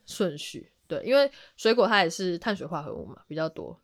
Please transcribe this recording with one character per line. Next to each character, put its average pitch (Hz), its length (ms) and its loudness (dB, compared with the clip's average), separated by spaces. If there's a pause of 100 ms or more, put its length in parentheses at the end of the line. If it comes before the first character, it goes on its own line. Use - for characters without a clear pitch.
顺 170 320 -2
序。 - 340 -14 (160)
对， - 180 -6
因 254 100 2
为 277 160 6 (240)
水 - 160 2
果 233 160 6
它 208 160 6
也 165 60 2
是 180 300 -4
碳 208 160 -2
水 196 100 -10
化 160 160 -6
合 147 100 -10
物 - 140 -10
嘛， - 120 -18 (100)
比 147 80 -10
较 156 120 -2
多， - 360 -12